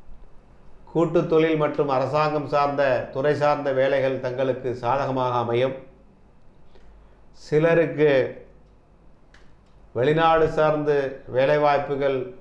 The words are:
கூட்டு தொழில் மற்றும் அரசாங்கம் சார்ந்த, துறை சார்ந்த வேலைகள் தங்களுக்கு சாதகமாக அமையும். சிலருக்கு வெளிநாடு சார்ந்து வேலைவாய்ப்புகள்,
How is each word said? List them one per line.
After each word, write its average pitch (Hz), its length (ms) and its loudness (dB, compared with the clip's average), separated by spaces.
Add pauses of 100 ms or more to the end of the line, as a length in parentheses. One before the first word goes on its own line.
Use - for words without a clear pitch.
(920)
கூட்டு 165 360 0
தொழில் 160 300 2
மற்றும் 147 320 -2
அரசாங்கம் 143 580 -2
சார்ந்த, 139 680 0
துறை 139 220 0
சார்ந்த 139 360 0
வேலைகள் 135 480 0
தங்களுக்கு 127 560 -4
சாதகமாக 127 640 -2
அமையும். 120 380 0 (1600)
சிலருக்கு 151 760 2 (1800)
வெளிநாடு 160 580 2
சார்ந்து 147 800 0
வேலைவாய்ப்புகள், 139 1120 0